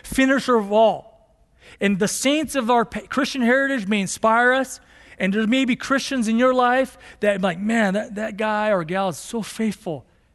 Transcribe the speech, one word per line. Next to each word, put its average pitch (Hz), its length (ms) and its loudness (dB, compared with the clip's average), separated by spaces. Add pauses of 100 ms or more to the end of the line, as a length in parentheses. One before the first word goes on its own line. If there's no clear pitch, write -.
finisher 262 520 2
of 202 160 -2
all. 208 640 0 (480)
And 202 160 2
the 196 100 0
saints 285 460 -2
of 240 160 -2
our 240 160 2
pa-, - 240 -10
Christian 269 320 -2
heritage 262 460 0
may 208 140 0
inspire 226 520 2
us. 262 260 -2 (400)
And 190 140 0
there 214 140 0
may 262 180 2
be 233 100 0
Christians 262 520 -2
in 226 100 0
your 254 160 4
life 254 420 2 (260)
that, 202 200 0
like, 180 180 -2
"Man, 208 360 0
that, 226 200 -6
that 214 220 -8
guy 214 320 -2
or 185 140 2
gal 185 260 -2
is 156 80 -6
so - 240 -8
faithful." 185 640 -6 (300)